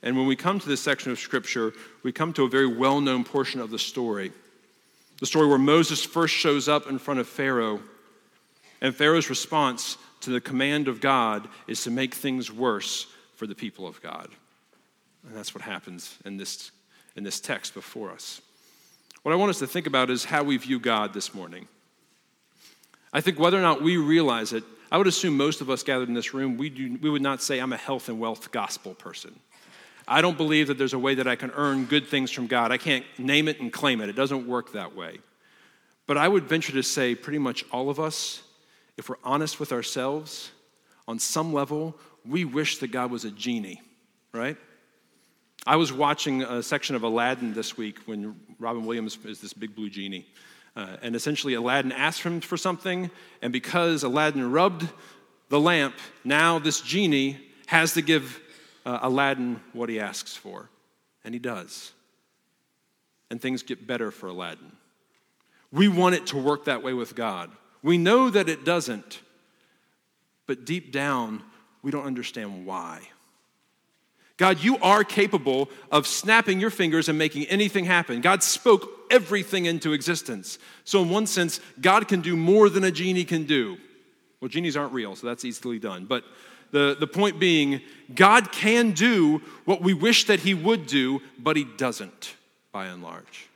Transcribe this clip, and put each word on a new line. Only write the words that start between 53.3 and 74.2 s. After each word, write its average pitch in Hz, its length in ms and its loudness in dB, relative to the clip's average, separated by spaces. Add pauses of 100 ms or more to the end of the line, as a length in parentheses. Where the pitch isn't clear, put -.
and 123 120 -6
because 160 500 0
Aladdin 139 480 0
rubbed 170 380 2 (600)
the 143 120 4
lamp, 151 340 4 (300)
now 160 340 6
this 151 220 0
genie 143 580 2 (280)
has 160 280 4
to 165 80 2
give, 143 380 2 (440)
uh, 123 180 -4
Aladdin 127 580 2 (120)
what 117 160 -6
he 113 120 -2
asks - 340 -8
for. 98 340 -16 (540)
And 110 100 -12
he 123 60 -6
does. 117 540 -10 (1400)
And 117 100 -10
things 127 220 -4
get - 240 -10
better 113 240 -4
for - 160 -14
Aladdin. 87 460 -10 (1000)
We 170 160 4
want 180 300 4
it - 100 -4
to 143 120 -4
work 143 260 0
that 123 180 -2
way 131 100 -4
with 123 220 -6
God. 104 380 -6 (280)
We 165 160 4
know 220 320 4
that 196 200 2
it 151 160 -6
doesn't, 135 560 -4 (1300)
but 127 160 -6
deep 160 260 -6
down, 127 540 -4 (380)
we 135 100 -4
don't 143 120 -4
understand 110 640 -8
why. 87 440 -10 (1300)